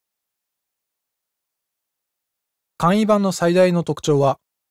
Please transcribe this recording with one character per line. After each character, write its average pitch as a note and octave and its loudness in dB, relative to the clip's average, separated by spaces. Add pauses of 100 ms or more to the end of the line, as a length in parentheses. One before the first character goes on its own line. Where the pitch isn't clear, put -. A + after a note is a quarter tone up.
(2750)
簡 E3+ 0
易 G#3+ 0
版 G#3 2
の F#3+ -2
最 F3 -2
大 F3+ 2
の E3+ -2
特 D3+ -8
徴 C#3+ 0
は、 C3+ 0 (320)